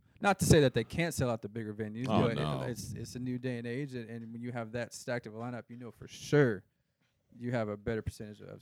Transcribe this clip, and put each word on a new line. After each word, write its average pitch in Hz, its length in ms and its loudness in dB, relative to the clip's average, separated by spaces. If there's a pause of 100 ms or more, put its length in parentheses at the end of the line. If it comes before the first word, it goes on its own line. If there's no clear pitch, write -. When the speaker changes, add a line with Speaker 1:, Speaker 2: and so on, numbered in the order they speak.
(220)
Speaker 1:
Not 202 180 4
to - 60 0
say 165 140 10
that 135 140 6
they 113 100 0
can't 165 300 -2
sell 123 160 0
out 113 100 -2
the 101 80 -8
bigger 107 240 -6
venues, 107 360 -6
Speaker 2:
Oh, 101 200 6
Speaker 1:
but - 80 -2
Speaker 2:
no. 73 260 0
Speaker 1:
it's, - 300 -6
it's 117 240 -8
a - 20 -8
new 127 200 -4
day 123 180 -6
and 117 100 -8
age, 127 280 -6
and, 117 160 -8
and 113 220 -10
when 117 100 -10
you 120 100 -6
have 113 200 -6
that 120 200 -4
stacked - 340 -6
of 107 80 -12
a 110 40 -10
lineup, 120 320 -8
you 120 80 -14
know 123 140 -12
for - 160 -16
sure 127 540 6 (760)
you 120 140 -6
have 113 180 0
a 104 80 -4
better 110 240 -2
percentage 104 400 -10
of 98 200 -16